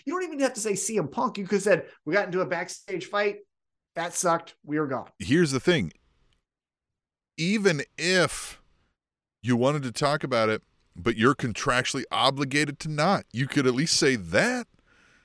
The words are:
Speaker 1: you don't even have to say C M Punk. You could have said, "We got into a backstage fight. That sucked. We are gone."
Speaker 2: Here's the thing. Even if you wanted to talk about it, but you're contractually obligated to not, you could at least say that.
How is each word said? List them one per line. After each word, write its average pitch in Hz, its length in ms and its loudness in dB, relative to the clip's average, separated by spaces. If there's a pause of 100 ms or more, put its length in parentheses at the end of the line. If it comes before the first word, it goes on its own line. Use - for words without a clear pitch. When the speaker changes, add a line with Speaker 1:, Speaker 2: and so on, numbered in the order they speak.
Speaker 1:
you 302 80 -6
don't 370 100 -4
even 320 160 -8
have 262 140 0
to 196 80 -8
say 208 140 -2
C 220 220 -4
M 151 120 0
Punk. 233 280 -4
You 202 80 -6
could 202 120 0
have 180 60 -4
said, 185 260 2 (160)
"We 151 80 -2
got 196 140 2
into 180 120 -2
a 180 60 0
backstage 180 640 -6
fight. 208 320 -2 (560)
That 170 180 -6
sucked. 170 500 0
We 147 140 -4
are 156 100 0
gone." 127 220 -6 (100)
Speaker 2:
Here's 151 320 4
the 131 80 0
thing. 127 320 2 (1500)
Even 180 460 2 (140)
if 170 640 0 (800)
you 120 140 0
wanted 139 280 2
to 127 80 -6
talk 147 320 -2
about 117 260 2
it, 107 120 -2 (340)
but 107 220 -2
you're 120 180 4
contractually 123 760 -2
obligated 135 680 0
to 160 80 -8
not, 156 420 0
you 127 160 -2
could 139 180 2
at 127 80 4
least 139 240 0
say 139 180 4
that. 143 520 0 (560)